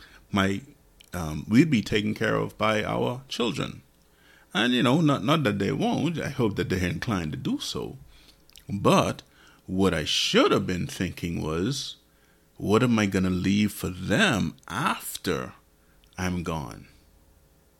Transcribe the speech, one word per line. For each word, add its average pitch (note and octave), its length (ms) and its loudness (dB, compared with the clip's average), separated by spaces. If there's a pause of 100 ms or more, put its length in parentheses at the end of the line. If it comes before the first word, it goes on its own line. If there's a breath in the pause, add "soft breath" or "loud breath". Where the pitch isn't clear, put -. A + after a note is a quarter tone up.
(320 loud breath)
my, G2 300 0 (520)
um, D#2 360 -6
we'd C#3 200 6
be A#2 120 2
taken G#2 320 -2
care A2 220 0
of G#2+ 220 -4
by G#2+ 240 2
our B2 460 -2
children. - 540 -4 (720 soft breath)
And, B2 180 2
you B2 120 2
know, C3+ 180 4
not, C#3 200 2
not D3 220 2
that G#2 160 0
they G2+ 140 0
won't. E3+ 440 0
I - 120 -4
hope G#2+ 260 0
that F2+ 140 -2
they're F2+ 200 0
inclined E2 440 -2
to C2+ 40 -6
do B3 220 -4
so. - 380 -8 (720 soft breath)
But G2+ 520 2 (440 soft breath)
what F#2 280 4
I D2+ 120 0
should - 480 2
have G2+ 120 2
been F2+ 220 -2
thinking E2+ 540 -6
was, F2+ 560 -4 (600 soft breath)
what G#2 260 4
am A#2 160 4
I G#2 80 4
gonna F#2+ 240 2
leave G2 420 2
for - 160 -6
them F#2+ 680 0 (120)
after F#2+ 840 -4 (680 soft breath)
I'm F2+ 240 -2
gone? D#2 440 -8 (920)